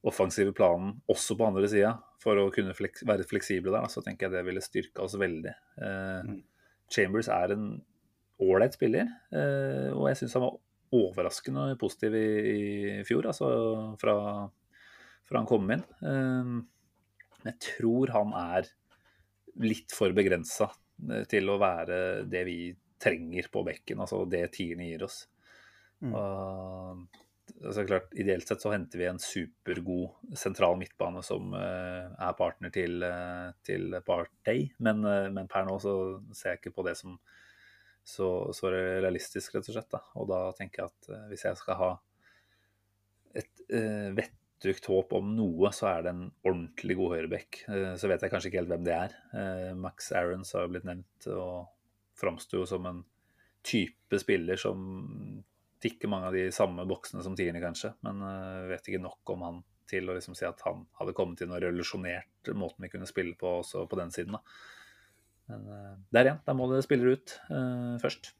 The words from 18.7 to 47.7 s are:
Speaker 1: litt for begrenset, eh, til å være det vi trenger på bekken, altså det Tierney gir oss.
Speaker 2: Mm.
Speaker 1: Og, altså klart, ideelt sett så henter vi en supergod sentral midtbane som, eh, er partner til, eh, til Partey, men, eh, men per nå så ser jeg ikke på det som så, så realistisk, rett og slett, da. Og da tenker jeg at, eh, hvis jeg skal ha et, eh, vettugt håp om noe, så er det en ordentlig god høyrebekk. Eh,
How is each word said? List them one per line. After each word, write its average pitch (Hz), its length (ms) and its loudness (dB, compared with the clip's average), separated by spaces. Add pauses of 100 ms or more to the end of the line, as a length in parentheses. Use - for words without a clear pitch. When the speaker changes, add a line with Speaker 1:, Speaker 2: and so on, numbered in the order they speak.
Speaker 1:
litt - 380 0
for 95 180 4
begrenset, 95 640 4 (320)
eh, 107 180 -2
til 98 240 2
å 101 100 4
være 90 440 2 (220)
det 90 200 -2
vi 87 140 -4 (400)
trenger 85 520 0
på 101 140 0
bekken, 104 380 -6
altså 95 240 -2
det 87 260 0
Tierney 85 400 -6
gir 87 140 -6
oss. - 160 -12 (800)
Speaker 2:
Mm. 120 140 -4
Speaker 1:
Og, 95 880 -6 (500)
altså 104 340 -2
klart, - 280 4
ideelt 95 340 2
sett 107 140 0
så 104 100 2
henter 90 260 -4
vi 87 80 2
en 90 160 -2
supergod 90 1120 -4
sentral 92 420 4
midtbane 90 460 -4
som, 95 320 -4
eh, 90 560 -6
er 90 240 -2
partner 87 360 0
til, 87 320 0
eh, 90 580 -4
til 95 400 -4
Partey, 110 760 0
men, 107 280 2
eh, 101 260 4
men 95 180 -6
per 95 160 2
nå 95 160 -2
så 101 140 0 (340)
ser 95 280 -4
jeg - 40 -16
ikke 87 160 -12
på 95 100 -4
det 85 100 -2
som 90 220 -14 (880)
så, 92 440 0
så - 180 -4
realistisk, 92 840 0
rett 110 140 -4
og 110 80 -6
slett, - 140 -8
da. - 100 -6 (160)
Og 107 100 -4
da 92 140 0 (120)
tenker 95 300 -8
jeg - 80 -8
at, - 200 -20
eh, 107 180 -12
hvis 101 160 -12
jeg 92 120 0
skal 92 220 -4
ha 92 120 4 (1400)
et, - 320 -10
eh, 107 440 -2
vettugt - 760 -4
håp 95 260 2
om 98 240 0
noe, 98 340 4
så - 160 -2
er 87 160 2
det 87 80 -2
en 90 140 -6 (200)
ordentlig 87 540 0
god 87 160 2
høyrebekk. 82 540 -4
Eh, 95 260 -2